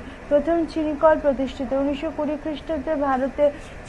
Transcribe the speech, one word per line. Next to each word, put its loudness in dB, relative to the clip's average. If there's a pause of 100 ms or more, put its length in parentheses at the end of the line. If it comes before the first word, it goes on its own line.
(300)
প্রথম 4
চিনিকল 4
প্রতিষ্ঠিত। 0
উনিশশো -2
কুড়ি -2
খ্রিস্টাব্দে -4
ভারতে 2 (380)